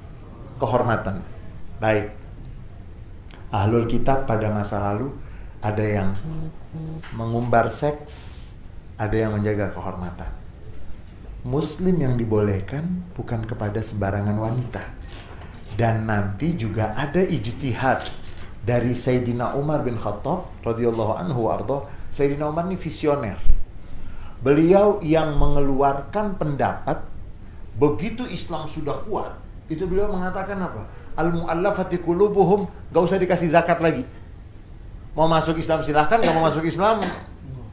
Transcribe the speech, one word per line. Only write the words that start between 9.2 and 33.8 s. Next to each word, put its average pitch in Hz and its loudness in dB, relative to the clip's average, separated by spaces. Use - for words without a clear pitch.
menjaga 104 0
kehormatan. 90 -8
Muslim 165 0
yang 127 2
dibolehkan 110 0
bukan 113 -4
kepada 110 -4
sembarangan 101 -2
wanita. 113 -6
Dan 110 2
nanti 107 0
juga 107 -2
ada 143 -2
ijtihad 131 -2
dari 120 2
Sayyidina 123 0
Umar 147 0
bin 120 -2
Khattab 135 -4
radhiyallahu 113 0
anhu 120 0
ardo. 107 -2
Sayyidina 143 0
Umar 170 -2
ini 180 -2
visioner. 143 -2
Beliau 170 8
yang 156 2
mengeluarkan 143 4
pendapat, 135 0
begitu 226 2
Islam 160 -6
sudah 139 -4
kuat, 127 -4
itu 160 -4
beliau 202 2
mengatakan 190 -2
apa? 120 -6
"Al-mu'allafati 170 0
qulubuhum", 185 4
gak 165 4
usah 190 2
dikasih 170 2
zakat 170 4
lagi. 156 2